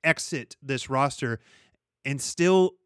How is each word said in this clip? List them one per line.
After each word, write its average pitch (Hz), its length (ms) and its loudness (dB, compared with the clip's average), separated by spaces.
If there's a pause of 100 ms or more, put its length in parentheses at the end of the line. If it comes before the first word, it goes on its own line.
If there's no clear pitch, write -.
exit 160 580 -2
this 135 300 -4
roster, 135 480 0 (640)
and 135 160 -4
still 185 540 2 (120)